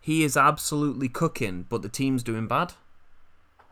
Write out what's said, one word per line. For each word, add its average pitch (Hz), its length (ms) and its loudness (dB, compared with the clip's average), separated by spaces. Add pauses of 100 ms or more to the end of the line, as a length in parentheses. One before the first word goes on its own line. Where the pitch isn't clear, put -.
he 156 240 2
is 143 120 2
absolutely 147 720 2
cooking, 113 600 -2
but 113 140 -2
the 101 60 -8
team's 131 340 -2
doing 110 240 -4
bad. 143 280 -2 (960)